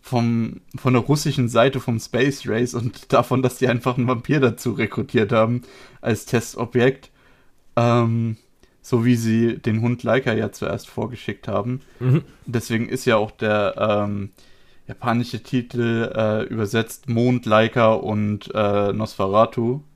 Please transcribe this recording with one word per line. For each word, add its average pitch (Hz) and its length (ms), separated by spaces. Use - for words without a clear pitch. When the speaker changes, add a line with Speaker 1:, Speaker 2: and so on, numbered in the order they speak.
Speaker 1:
vom, 117 600
von 127 180
der 120 100
russischen 143 460
Seite 127 300
vom 117 200
Space 135 480
Race 117 280
und 117 380
davon, 123 300
dass 123 140
die 123 100
einfach 123 300
einen 120 100
Vampir 127 320
dazu 120 340
rekrutiert 110 580
haben 117 300
als 110 240
Testobjekt. 120 840
Ähm, 117 600
so 117 240
wie 123 100
sie 113 420
den 110 240
Hund 120 220
Laika 117 300
ja 110 180
zuerst - 380
vorgeschickt 113 580
haben. 113 340
Speaker 2:
Mhm. 127 220
Speaker 1:
Deswegen 117 440
ist - 160
ja 113 120
auch 107 140
der, 104 460
ähm, 104 520
japanische 117 560
Titel, 117 720
äh, 110 280
übersetzt 110 680
Mond 120 380
Laika 110 460
und, 104 600
äh, 101 400
Nosferatu. 110 880